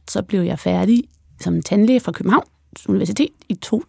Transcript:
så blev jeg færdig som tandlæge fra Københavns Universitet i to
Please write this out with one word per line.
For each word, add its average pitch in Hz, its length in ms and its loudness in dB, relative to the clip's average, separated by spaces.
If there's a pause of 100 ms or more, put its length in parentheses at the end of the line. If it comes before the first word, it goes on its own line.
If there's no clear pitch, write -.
så - 120 -4
blev 185 200 -2
jeg 170 180 -4
færdig 185 440 2 (380)
som 170 200 -2
tandlæge 220 380 2
fra 185 120 -6
Københavns - 380 0 (400)
Universitet 202 400 0 (200)
i 214 40 -4
to - 360 -4